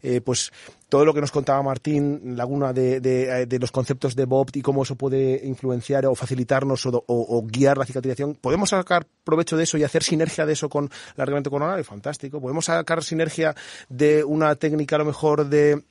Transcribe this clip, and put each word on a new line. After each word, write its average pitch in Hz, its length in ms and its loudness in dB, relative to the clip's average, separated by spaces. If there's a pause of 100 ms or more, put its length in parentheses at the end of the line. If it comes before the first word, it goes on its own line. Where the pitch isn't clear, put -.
eh, 123 180 0
pues, 120 320 -2 (380)
todo 143 160 6
lo 156 80 4
que 147 80 0
nos 143 100 -2
contaba 139 300 0
Martín 139 720 -2
Laguna 131 380 -2
de, 127 260 2
de, 127 420 0
eh, 127 40 0
de 123 140 -2
los 123 120 -2
conceptos 131 440 -2
de 135 100 0
Bob 131 280 2
y 139 100 -4
cómo 139 200 0
eso 131 120 -4
puede 131 500 0
influenciar 131 640 -2
o 131 80 2
facilitarnos 131 720 -2
o, - 20 0
o, 120 180 0
o 117 380 0
guiar 135 320 4
la 135 80 0
cicatrización. 131 500 -4
¿Podemos 175 360 0
sacar 180 340 0 (180)
provecho 165 340 0
de 160 80 2
eso 160 120 -2
y 151 60 4
hacer 156 200 0
sinergia 165 440 0
de 156 60 0
eso 151 140 -4
con 143 180 -2
el 139 40 -10 (280)
largamiento 139 340 -2
coronario? 156 320 -2
Fantástico. 139 580 -10
¿Podemos 139 240 -4
sacar 165 380 0
sinergia 160 520 -2 (340)
de 151 340 4
una 151 320 2
técnica 151 400 0
a 151 40 4
lo 151 60 2
mejor 151 420 2
de 147 440 4